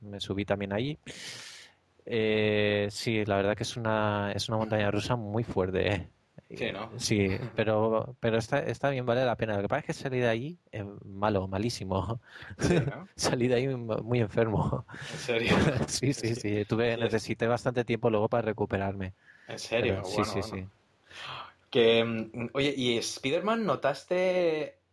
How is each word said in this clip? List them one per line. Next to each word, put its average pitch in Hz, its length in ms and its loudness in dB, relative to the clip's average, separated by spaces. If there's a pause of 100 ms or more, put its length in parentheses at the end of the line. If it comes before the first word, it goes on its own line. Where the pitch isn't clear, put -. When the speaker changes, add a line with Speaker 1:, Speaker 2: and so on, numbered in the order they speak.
Speaker 1:
me 104 200 -14
subí 101 240 -4
también 98 300 0
allí. 135 240 -2 (1080)
Eh, 107 840 2
sí, 110 340 0
la 101 120 2
verdad 101 200 2
que 101 60 -8
es - 140 -6
una, 107 560 0
es 107 160 -4
una 110 100 0
montaña 107 320 2
rusa 104 260 0
muy 110 280 -2
fuerte, 92 500 0
¿eh? 85 140 -4 (460)
Speaker 2:
Sí, 113 180 -6
¿no? 104 260 -8
Speaker 1:
Sí, 104 300 2
Speaker 2:
<laughs> 98 280 -4
Speaker 1:
pero, 110 640 2
pero 113 180 2
está, 113 220 0
está 123 300 -2
bien, 127 160 -4
vale 123 180 2
la 117 120 2
pena. 110 200 -2
Lo 101 60 0
que 101 60 -2
pasa 139 120 0
es 151 60 -10
que 165 60 -4
salí 131 260 -4
de 123 100 2
ahí, 127 300 -2 (140)
eh, 107 120 -6 (200)
malo, 101 440 2
malísimo. 98 720 -2 (380)
Speaker 2:
Sí, - 220 4
¿no? 147 320 -4
Speaker 1:
<laughs> - 40 -20
Salí 123 320 2
de 127 60 4
ahí 123 140 2
mu-, 117 340 -4
muy 120 180 2
enfermo. 113 640 2 (280)
Speaker 2:
¿En - 60 -10
serio? 117 380 2 (160)
Speaker 1:
<laughs> 123 160 -2
Sí, 131 240 0
sí, 117 220 -2
sí. 104 300 0
Tuve, 113 240 2
Speaker 2:
Sí, 117 60 2
es 113 60 -4
Speaker 1:
necesité 110 460 0
bastante 120 380 2
tiempo 117 260 2
luego 110 180 4
para 117 140 2
recuperarme. 98 720 -2 (340)
Speaker 2:
¿En 113 100 -10
serio? 117 440 0
Speaker 1:
Pero - 20 -8
sí, 98 120 -6
Speaker 2:
Bueno, 104 160 0
Speaker 1:
sí, 98 80 -2 (100)
Speaker 2:
bueno. 95 160 -8
Speaker 1:
sí. 98 60 -20 (1000)
Speaker 2:
Que, 117 340 6
mm, 117 480 -4
oye, 139 240 0
¿y 123 220 2
Spider-Man 180 640 -2
notaste, 165 1120 0 (180)